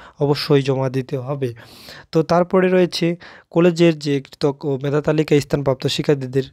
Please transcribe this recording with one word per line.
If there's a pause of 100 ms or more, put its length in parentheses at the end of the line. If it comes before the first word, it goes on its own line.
(200)
অবশ্যই
জমা
দিতে
হবে। (560)
তো
তারপরে
রয়েছে (340)
কলেজের
যে
কৃতজ্ঞ
মেধা
তালিকায়
স্থানপ্রাপ্ত
শিক্ষার্থীদের,